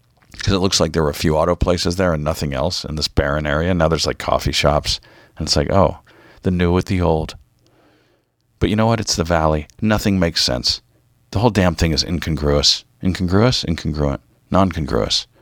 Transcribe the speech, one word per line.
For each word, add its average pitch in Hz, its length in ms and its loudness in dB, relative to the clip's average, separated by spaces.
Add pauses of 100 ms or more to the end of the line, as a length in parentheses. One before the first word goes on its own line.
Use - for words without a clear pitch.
(360)
'Cause - 160 -2
it 95 60 2
looks 92 200 0
like 80 140 0
there 80 100 2
were 73 60 2
a 73 40 -2
few 78 220 0
auto 85 220 2
places 87 400 0
there 90 160 2
and 76 100 -4
nothing 76 300 -4
else 67 320 -2
in 76 100 -8
this 78 140 -4
barren 76 360 -2
area. 78 280 0
Now 80 160 4
there's, 78 180 0
like, 64 100 -4
coffee 65 360 -2
shops, - 480 0 (360)
and 82 100 -6
it's - 100 0
like, 71 140 0
"Oh, 92 280 2 (440)
the 98 80 0
new 87 200 2
with 90 140 2
the 92 160 0
old." 80 340 0 (1200)
But 98 100 0
you 107 80 -2
know 110 100 2
what? 113 140 0
It's - 140 -4
the 85 100 0
Valley. 78 420 0 (140)
Nothing 104 380 0
makes 85 240 0
sense. - 380 -2 (500)
The 98 80 -2
whole 117 100 4
damn 92 260 2
thing 82 160 2
is 73 120 0
incongruous. 73 840 0 (180)
Incongruous? 95 640 0
Incongruent. 76 540 -2 (320)
Non-congruous. 78 760 0 (140)